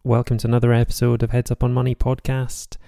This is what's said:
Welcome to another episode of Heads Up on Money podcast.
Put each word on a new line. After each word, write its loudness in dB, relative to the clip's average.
Welcome 0
to -2
another 4
episode 2
of 0
Heads 0
Up -2
on 2
Money 0
podcast. -4